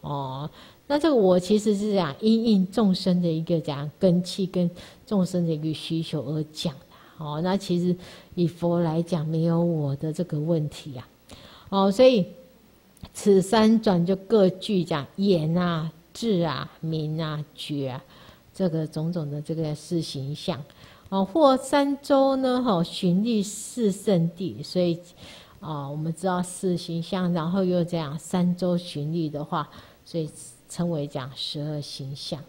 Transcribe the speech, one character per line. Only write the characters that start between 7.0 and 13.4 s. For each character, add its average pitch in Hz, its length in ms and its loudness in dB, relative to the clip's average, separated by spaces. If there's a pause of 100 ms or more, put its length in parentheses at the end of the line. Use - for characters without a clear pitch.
哦， 147 180 -6
那 185 120 0
其 180 240 -2
实 180 160 2 (400)
以 175 120 0
佛 170 340 0
来 165 220 0
讲， 165 240 -4
没 160 180 -2
有 170 180 2
我 156 340 0
的 156 140 -6
这 170 140 -4
个 156 160 -4
问 156 300 0
题 - 260 -14
啊。 123 100 -16 (600)
哦， 196 220 2
所 202 140 6
以 247 220 6 (840)
此 196 300 6